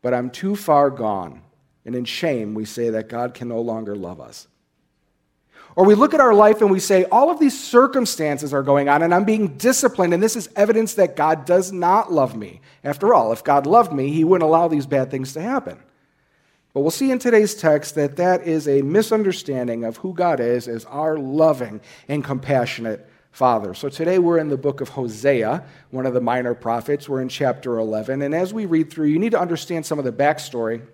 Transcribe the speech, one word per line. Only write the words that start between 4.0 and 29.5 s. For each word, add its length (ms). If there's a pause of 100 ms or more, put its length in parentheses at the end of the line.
us. 300 (1300)
Or 80
we 100
look 180
at 60
our 140
life 280
and 80
we 120
say, 240
"All 240
of 100
these 180
circumstances 960
are 80
going 280
on, 120
and 140
I'm 80
being 320
disciplined, 580
and 80
this 140
is 220
evidence 380
that 200
God 300
does 260
not 400
love 240
me. 240 (240)
After 300
all, 180
if 140
God 200
loved 280
me, 180
he 140
wouldn't 220
allow 200
these 180
bad 240
things 240
to 80
happen." 380 (960)
But 80
we'll 100
see 180
in 100
today's 360
text 400
that 220
that 280
is 220
a 140
misunderstanding 1040
of 120
who 160
God 280
is 260
as 180
our 320
loving 640 (300)
and 120
compassionate 880 (240)
Father. 420
So 160
today 300
we're 180
in 120
the 80
book 220
of 100
Hosea, 760 (260)
one 160
of 80
the 80
minor 320
prophets. 560
We're 100
in 100
chapter 500
eleven. 420
And 140
as 180
we 140
read 240
through, 160
you 100
need 140
to 80
understand 480